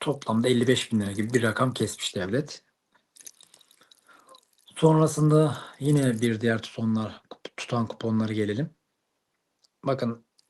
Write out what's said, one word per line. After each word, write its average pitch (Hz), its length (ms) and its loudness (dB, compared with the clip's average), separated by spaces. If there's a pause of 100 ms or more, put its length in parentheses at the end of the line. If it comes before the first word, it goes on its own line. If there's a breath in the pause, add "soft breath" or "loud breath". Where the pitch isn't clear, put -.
toplamda 127 480 0
elli 120 200 4
beş - 240 0
bin 110 80 2
lira 101 120 -4
gibi 107 220 -6
bir 120 80 2
rakam 120 300 0
kesmiş - 440 -6
devlet. 101 460 -4 (2250 soft breath)
Sonrasında 156 840 4 (220 loud breath)
yine 135 400 2
bir 113 200 0
diğer 113 220 0
tutanlar, 110 600 -4 (340)
tutan 117 300 -4
kuponları 110 460 -2
gelelim. 107 380 -2 (1120)
Bakın 123 400 -4 (260)